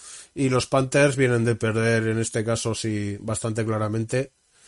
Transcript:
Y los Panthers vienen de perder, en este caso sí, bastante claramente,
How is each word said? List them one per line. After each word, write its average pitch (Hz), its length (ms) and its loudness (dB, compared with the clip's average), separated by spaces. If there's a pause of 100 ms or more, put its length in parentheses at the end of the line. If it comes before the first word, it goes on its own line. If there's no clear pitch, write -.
(360)
Y 135 120 0
los 127 180 2
Panthers 135 500 2
vienen 123 280 4
de 117 120 2
perder, 113 520 2
en 110 100 0
este 113 260 -2
caso 113 300 -2
sí, 104 460 -4
bastante 110 440 -4
claramente, 110 680 -2 (360)